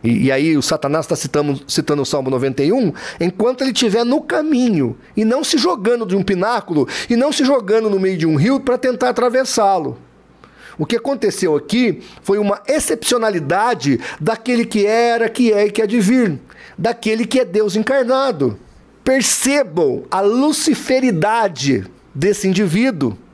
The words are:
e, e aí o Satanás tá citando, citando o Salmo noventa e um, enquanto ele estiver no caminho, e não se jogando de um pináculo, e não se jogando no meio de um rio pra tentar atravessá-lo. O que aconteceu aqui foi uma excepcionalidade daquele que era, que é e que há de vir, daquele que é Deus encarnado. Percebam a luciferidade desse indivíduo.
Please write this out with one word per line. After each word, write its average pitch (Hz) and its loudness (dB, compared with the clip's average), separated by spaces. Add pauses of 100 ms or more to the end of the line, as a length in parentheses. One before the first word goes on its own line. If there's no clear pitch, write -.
e, 117 2
e 135 2
aí 151 2
o 135 2
Satanás 151 -2
tá - 0
citando, 143 -2
citando 147 -2
o 131 -2
Salmo 135 -2
noventa 135 0
e 165 2
um, 233 2 (280)
enquanto 214 -2
ele 262 0
estiver 233 0
no 262 2
caminho, 247 0 (180)
e 214 0
não 254 2
se - 0
jogando 233 0
de 185 -2
um 190 0
pináculo, 190 -2 (200)
e 240 2
não 262 2
se 285 0
jogando 226 2
no 196 0
meio 190 0
de 160 0
um 160 2
rio 220 2
pra 269 -2
tentar 247 -2
atravessá-lo. 226 0 (840)
O 151 -2
que 233 -2
aconteceu 226 -2
aqui 202 0 (200)
foi 196 0
uma 202 -2
excepcionalidade 208 0 (180)
daquele 226 -2
que 202 0
era, 233 2
que 226 2
é 208 4
e 208 0
que 214 -2
há 220 2
de 226 0
vir, 202 2 (380)
daquele 220 -2
que 254 2
é 247 2
Deus 202 0
encarnado. 240 0 (460)
Percebam 233 0
a 196 0
luciferidade 220 0 (300)
desse 190 0
indivíduo. 180 0 (160)